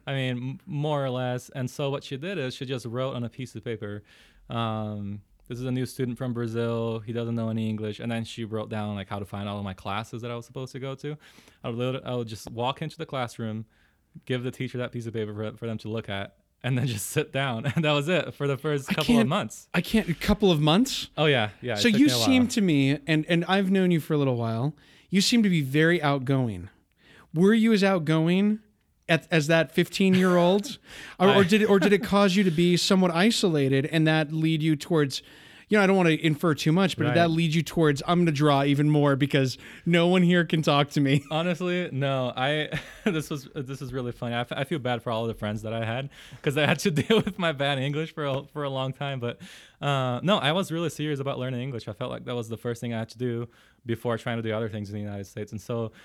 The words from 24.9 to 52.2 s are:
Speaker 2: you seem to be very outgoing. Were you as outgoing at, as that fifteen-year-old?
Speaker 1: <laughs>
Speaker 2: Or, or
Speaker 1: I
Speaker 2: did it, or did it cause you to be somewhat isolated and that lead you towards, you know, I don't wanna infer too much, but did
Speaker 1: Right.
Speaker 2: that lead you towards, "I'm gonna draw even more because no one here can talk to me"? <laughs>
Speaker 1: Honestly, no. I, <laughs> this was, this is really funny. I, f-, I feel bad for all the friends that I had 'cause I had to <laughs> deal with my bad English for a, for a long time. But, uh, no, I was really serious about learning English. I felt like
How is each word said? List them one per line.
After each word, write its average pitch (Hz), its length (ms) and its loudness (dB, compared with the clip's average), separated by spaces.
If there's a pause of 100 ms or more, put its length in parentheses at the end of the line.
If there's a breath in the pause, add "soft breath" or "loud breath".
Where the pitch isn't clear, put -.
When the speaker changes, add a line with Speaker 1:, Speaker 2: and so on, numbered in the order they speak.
Speaker 2:
you 190 100 2
seem 233 220 4
to 208 60 4
be 170 140 2
very 156 400 2
outgoing. 127 680 0 (640 soft breath)
Were 196 200 6
you 226 180 4
as 196 120 4
outgoing 180 760 2 (480)
at, 165 220 0
as 156 180 2
that 165 240 2
fifteen-year-old? 185 1120 2
Speaker 1:
<laughs> - 60 -20 (300 loud breath)
Speaker 2:
Or, 185 100 6
or - 40 8
Speaker 1:
I 196 100 8
Speaker 2:
did 196 200 4
it, 214 60 4
or 202 100 6
did 220 140 4
it 202 100 4
cause 196 320 4
you 208 100 4
to 185 60 2
be 175 280 4
somewhat 185 320 4
isolated 160 760 2
and 156 200 2
that 156 260 2
lead 160 300 0
you 156 120 4
towards, 147 480 0 (460 loud breath)
you 208 80 4
know, 202 80 6
I - 20 6
don't 196 120 6
wanna 175 120 4
infer 156 440 2
too 156 180 0
much, 185 240 2
but 165 80 -2
did 147 60 2
Speaker 1:
Right. 123 60 2
Speaker 2:
that 170 140 4
lead 160 240 0
you 165 80 2
towards, 151 460 0
"I'm 175 120 4
gonna 165 120 4
draw 143 320 4
even 147 240 2
more 143 280 4
because 135 420 0 (260 loud breath)
no 170 220 4
one 185 160 6
here 175 240 4
can 165 160 0
talk 143 280 4
to 151 120 0
me"? 139 240 4
<laughs> - 40 -12
Speaker 1:
Honestly, 180 600 -2
no. 131 420 -2
I, 147 360 -2 (200)
<laughs> - 140 -10
this 160 240 -2
was, 139 260 -8
this 135 280 -10
is 123 100 -10
really 123 200 -6
funny. 117 220 -6
I, 120 60 -2
f-, 123 120 -6
I 135 120 -4
feel 151 140 -4
bad 120 240 -2
for 123 100 -6
all 113 140 -2
the 110 80 -4
friends 107 280 -6
that 110 120 -6
I 113 100 -4
had 127 240 -6 (320 loud breath)
'cause 139 160 -2
I 147 100 2
had 147 140 2
to - 100 0
<laughs> 147 120 0
deal 220 200 4
with 196 160 -6
my 165 140 0
bad 139 260 -2
English 147 360 -4
for 151 100 -6
a, 139 280 -4
for 147 120 -6
a 139 60 -4
long 135 240 -4
time. 139 260 -6
But, 120 200 -6 (420 loud breath)
uh, 131 400 0
no, 185 160 2
I 135 140 0
was 175 200 -2
really 165 180 -2
serious 151 300 -4
about 135 180 -4
learning 127 220 -4
English. 127 260 -8
I 110 60 -8
felt 127 180 -8
like 123 140 -10